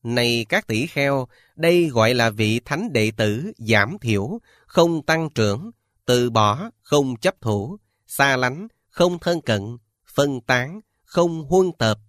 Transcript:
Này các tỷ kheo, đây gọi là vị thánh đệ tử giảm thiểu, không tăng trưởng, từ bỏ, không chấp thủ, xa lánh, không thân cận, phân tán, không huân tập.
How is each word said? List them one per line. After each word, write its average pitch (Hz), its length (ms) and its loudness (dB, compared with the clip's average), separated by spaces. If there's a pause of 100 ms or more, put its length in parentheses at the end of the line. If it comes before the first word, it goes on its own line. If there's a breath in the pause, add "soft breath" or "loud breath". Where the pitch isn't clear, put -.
Này 120 460 0
các 202 180 -2
tỷ 117 200 -2
kheo, 139 400 -2 (280 soft breath)
đây 170 320 4
gọi 117 260 2
là 120 160 2
vị 110 300 0
thánh 180 340 -6
đệ 110 180 0
tử 113 460 -2
giảm 110 420 0
thiểu, 113 400 -2 (280 soft breath)
không 170 380 2
tăng 160 240 0
trưởng, 117 420 -2 (340)
từ 123 240 2
bỏ, 113 400 0 (120)
không 135 340 0
chấp - 260 -4
thủ, 110 360 -4 (300)
xa 139 300 2
lánh, 131 300 -2 (220)
không 175 300 0
thân 170 220 -4
cận, 110 360 -4 (360)
phân 143 280 0
tán, 135 400 -4 (220)
không 170 400 -2
huân 180 340 2
tập. 110 320 0